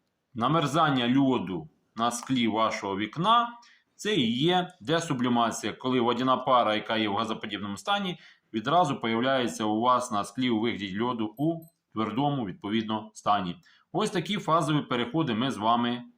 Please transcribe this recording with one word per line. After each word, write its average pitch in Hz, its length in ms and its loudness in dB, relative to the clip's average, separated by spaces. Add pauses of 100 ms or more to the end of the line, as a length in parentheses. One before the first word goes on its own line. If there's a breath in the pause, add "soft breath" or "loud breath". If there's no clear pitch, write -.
(340)
намерзання 139 840 2
льоду 95 500 0 (280)
на 117 140 0
склі 120 380 0
вашого 107 480 0
вікна, 214 600 0 (380 loud breath)
це 208 180 -4
і 120 180 2
є 175 480 0
десублімація, 120 920 0
коли 127 280 0
водяна 123 360 2
пара, 117 380 4
яка 110 220 -2
є 107 120 2
в 98 80 -2
газоподібному 104 600 -4
стані, 196 420 -4 (340 loud breath)
відразу 139 480 2
появляється 117 640 0
у 107 160 2
вас 123 300 2
на 101 140 -2
склі 127 260 -2
у 107 100 2
вигляді 101 400 -2
льоду 113 360 -2
у 165 240 -2 (320)
твердому, 117 540 -2
відповідно, 110 680 -4
стані. 98 420 -2 (360 soft breath)
Ось 196 180 0
такі 180 280 -4
фазові 156 440 2
переходи 123 520 -2
ми 127 160 -2
з 104 60 -4
вами 120 460 0 (160)